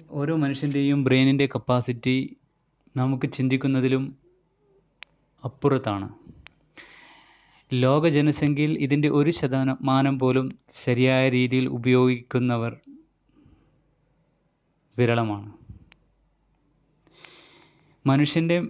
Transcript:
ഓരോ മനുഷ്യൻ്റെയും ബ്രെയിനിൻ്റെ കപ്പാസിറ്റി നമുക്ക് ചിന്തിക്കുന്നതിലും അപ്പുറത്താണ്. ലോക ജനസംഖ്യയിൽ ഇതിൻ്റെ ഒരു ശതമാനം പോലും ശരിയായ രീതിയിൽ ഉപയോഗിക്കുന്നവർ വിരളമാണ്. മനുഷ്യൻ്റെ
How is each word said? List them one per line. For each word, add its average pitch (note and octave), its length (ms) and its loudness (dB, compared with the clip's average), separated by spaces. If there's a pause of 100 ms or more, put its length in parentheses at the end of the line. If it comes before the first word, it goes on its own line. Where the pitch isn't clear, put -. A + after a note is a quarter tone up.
(100)
ഓരോ D3 260 -4
മനുഷ്യൻ്റെയും C#3+ 680 0
ബ്രെയിനിൻ്റെ C3+ 420 4
കപ്പാസിറ്റി B2+ 880 -2 (600)
നമുക്ക് C3 360 -2
ചിന്തിക്കുന്നതിലും C3 840 -2 (1300)
അപ്പുറത്താണ്. B2 640 -2 (1600)
ലോക C3+ 380 2
ജനസംഖ്യയിൽ D3 680 0
ഇതിൻ്റെ C#3+ 300 0
ഒരു D3 220 2
ശതമാനം C3+ 880 0
പോലും C3 300 0 (220)
ശരിയായ C3 600 0
രീതിയിൽ B2+ 380 0
ഉപയോഗിക്കുന്നവർ B2 1040 0 (2250)
വിരളമാണ്. A2+ 540 -2 (2500)
മനുഷ്യൻ്റെ D#3 540 2 (120)